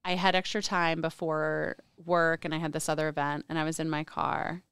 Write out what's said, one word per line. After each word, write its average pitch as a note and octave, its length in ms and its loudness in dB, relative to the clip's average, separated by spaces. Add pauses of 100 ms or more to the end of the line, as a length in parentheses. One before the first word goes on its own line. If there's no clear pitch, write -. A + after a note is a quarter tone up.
I F3+ 120 0
had F#3 180 6
extra F#3+ 280 0
time E3 380 2
before D#3 760 -2 (280)
work E3 400 2
and D#3+ 100 -2
I D#3 40 -2
had D#3+ 140 -2
this D#3 160 -4
other D#3 200 0
event D3 400 -2
and D#3+ 100 -2
I D#3 60 0
was D#3+ 140 -2
in D#3+ 100 -2
my D#3 160 -2
car. - 680 -4